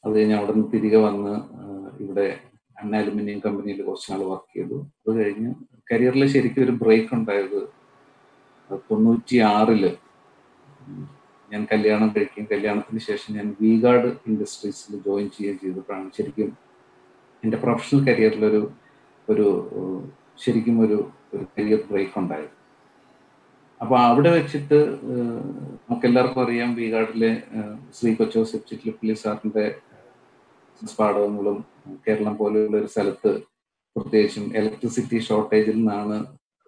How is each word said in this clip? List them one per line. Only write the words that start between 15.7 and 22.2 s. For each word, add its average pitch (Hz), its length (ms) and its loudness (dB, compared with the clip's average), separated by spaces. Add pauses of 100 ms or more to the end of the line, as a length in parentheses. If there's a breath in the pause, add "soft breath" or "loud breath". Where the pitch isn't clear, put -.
ശരിക്കും 104 400 -6 (840)
എൻ്റെ 110 140 -2
പ്രൊഫഷണൽ 123 480 0
കരിയറിലൊരു, 107 680 2 (580 soft breath)
ഒരു, 101 440 2
ഏഹ്, 92 380 -8 (340)
ശരിക്കും 117 360 2
ഒരു, 104 300 2 (220)
ഒരു 98 120 -6 (140)
കരിയർ 107 200 2 (120)
ബ്രേക്ക് 98 280 -2
ഉണ്ടായത്. 78 300 -6 (1300)